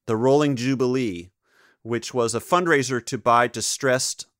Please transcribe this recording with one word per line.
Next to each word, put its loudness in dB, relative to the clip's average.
the 0
Rolling 4
Jubilee, -2
which -6
was 0
a -2
fundraiser 0
to -6
buy 4
distressed -4